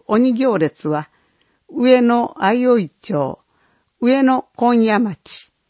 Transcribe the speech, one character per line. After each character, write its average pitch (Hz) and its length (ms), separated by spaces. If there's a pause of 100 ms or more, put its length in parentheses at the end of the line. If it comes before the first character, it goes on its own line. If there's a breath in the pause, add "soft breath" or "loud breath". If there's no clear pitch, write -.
鬼 240 280
行 233 240
列 156 300
は、 151 220 (580)
上 254 340
野 240 380
相 196 140
生 240 360
町、 - 500 (600)
上 262 220
野 262 340
紺 233 280
屋 214 160
町、 - 520 (180)